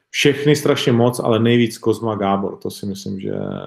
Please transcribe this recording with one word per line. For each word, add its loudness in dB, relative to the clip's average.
všechny 2
strašně 0
moc, 2
ale 2
nejvíc 2
Kozma -2
Gábor. -2
To -8
si -10
myslím, -8
že -6